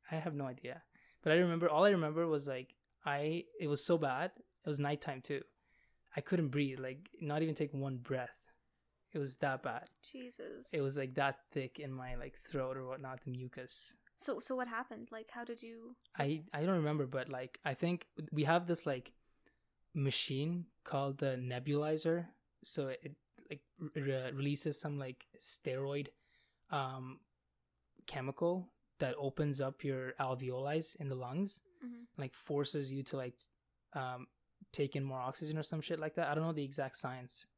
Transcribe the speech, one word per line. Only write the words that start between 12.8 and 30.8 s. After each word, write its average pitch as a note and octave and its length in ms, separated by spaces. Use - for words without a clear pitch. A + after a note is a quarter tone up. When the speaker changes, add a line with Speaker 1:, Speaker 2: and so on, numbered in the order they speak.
Speaker 1:
whatnot, C3 380
the C3 60
mucus. B2+ 640
Speaker 2:
So, - 240
so - 160
what B3 140
happened? A#3 420
Like, A3 180
how A#3+ 140
did A#3 180
you A#3 360
Speaker 1:
I, D3+ 260
I D3 80
don't F#3 160
remember, D3+ 280
but, B2+ 220
like, C3 380
I C#3+ 80
think E3+ 340
we D3+ 140
have E3+ 200
this, E3+ 200
like, C3 260
machine D3 720
called C#3 320
the C3+ 200
nebulizer. D3 920
So C#3 240
it, - 280
like, D3 120
re-, D3+ 60
re-, C3 320
releases C#3+ 460
some, D3 180
like, C3 280
steroid, C#3 680
um, C3 480
chemical E3+ 600
that C3 180
opens C#3 440
up C3+ 220
your C3 360
alveoli C3+ 800